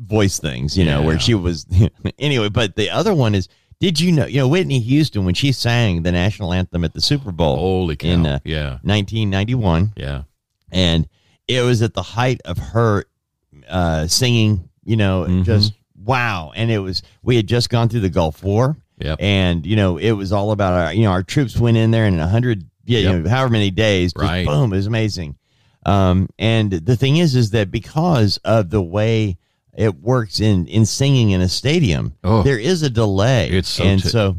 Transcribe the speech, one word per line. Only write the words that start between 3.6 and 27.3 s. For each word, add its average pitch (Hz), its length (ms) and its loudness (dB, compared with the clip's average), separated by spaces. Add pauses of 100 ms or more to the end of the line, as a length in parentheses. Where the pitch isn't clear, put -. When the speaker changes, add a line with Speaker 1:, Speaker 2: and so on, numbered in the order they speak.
Speaker 1:
did 165 200 0
you 180 120 2
know, 123 140 2
you 117 120 -2
know, 127 100 2
Whitney 143 320 0
Houston, 123 440 0
when 90 100 0
she 139 180 0
sang 117 500 0
the 87 100 0
national 90 400 -2
anthem 87 320 -2
at 78 100 -4
the - 60 -10
Super 139 320 -2
Bowl 78 240 0
Speaker 2:
Holy 92 400 -2
cow. 78 120 -4
Speaker 1:
in, 87 180 2
uh, 69 180 -2
Speaker 2:
Yeah. 73 400 -6
Speaker 1:
nineteen 104 460 -2
ninety-one, 101 680 0
Speaker 2:
Yeah. 69 260 -8 (480)
Speaker 1:
and 85 380 0 (400)
it 123 140 0
was 123 200 2
at 113 120 -2
the 92 80 -4
height 123 420 -4
of 85 140 -8
her, 113 460 0 (640)
uh, 82 400 0
singing, 110 600 0 (160)
you 110 120 -2
know, 95 320 0
Speaker 2:
Mm-hmm. 90 160 0
Speaker 1:
just 104 280 2 (320)
wow. 110 520 -4
And 113 140 -2
it 110 80 0
was, 95 240 -6 (200)
we 123 140 2
had 107 100 2
just 113 220 0
gone 117 220 2
through 117 100 -2
the 95 80 0
Gulf 80 340 -2
War. 117 340 0 (220)
Speaker 2:
Yep. 78 220 -4
Speaker 1:
And, 92 460 0
you 107 100 0
know, 92 220 2
it 107 140 0
was 98 200 -4
all 104 200 0
about 98 200 0
our, 87 220 0
you 110 80 2
know, 104 80 4
our 92 120 0
troops 127 360 -2
went 117 180 4
in 113 140 2
there 113 160 2
in 92 120 2
a 78 80 -2
hundred, 110 380 0 (220)
yeah, 117 140 2
Speaker 2:
Yep. 95 140 2
Speaker 1:
you 82 100 -2
know, 85 40 -2
however 131 220 0
many 104 200 2
days, 95 440 0
just 73 100 -6
Speaker 2:
Right. 87 220 -2
Speaker 1:
boom, 135 260 0
it 92 40 -2
was 98 100 -2
amazing. 98 500 -4 (480)
Um, 95 440 2 (100)
and 110 340 0
the 90 240 0
thing 139 220 2
is, 156 180 2